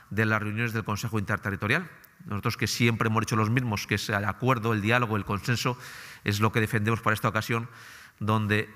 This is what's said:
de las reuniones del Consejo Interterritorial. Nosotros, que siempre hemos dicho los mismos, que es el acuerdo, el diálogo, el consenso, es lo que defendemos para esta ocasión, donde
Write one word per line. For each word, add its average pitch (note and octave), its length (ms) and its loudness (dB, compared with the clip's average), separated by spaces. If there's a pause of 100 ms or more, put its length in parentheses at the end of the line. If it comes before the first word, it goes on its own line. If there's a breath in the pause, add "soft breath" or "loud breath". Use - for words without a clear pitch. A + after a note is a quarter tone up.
(100)
de G#2+ 160 2
las G#2+ 160 2
reuniones G#2+ 300 -2
del A2 120 -2
Consejo A2 340 -2
Interterritorial. G#2 720 -2 (360)
Nosotros, G#2 320 -4
que A#2 100 0
siempre A#2 420 2
hemos A2 140 2
dicho A2 140 0
los G#2+ 140 2
mismos, A#2+ 360 -2
que G#2 100 0
es - 120 -4
el G#2 160 0
acuerdo, A2+ 480 0
el G#2 100 2
diálogo, A2 340 2
el G2 80 -2
consenso, A#2 520 0 (480 loud breath)
es G#2 160 0
lo G#2+ 120 4
que A#2 80 2
defendemos G#2+ 400 2
para A2 140 2
esta A2+ 140 0
ocasión, A#2 400 -2 (500 loud breath)
donde G#2+ 580 2